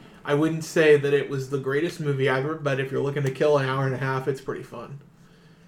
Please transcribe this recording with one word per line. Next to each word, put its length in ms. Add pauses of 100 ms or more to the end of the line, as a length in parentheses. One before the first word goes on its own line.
(240)
I 100
wouldn't 300
say 320
that 160
it 160
was 220
the 80
greatest 420
movie 280
ever, 260
but 260
if 100
you're 120
looking 220
to 60
kill 280
an 100
hour 180
and 80
a 40
half, 280
it's 140
pretty 240
fun. 340 (680)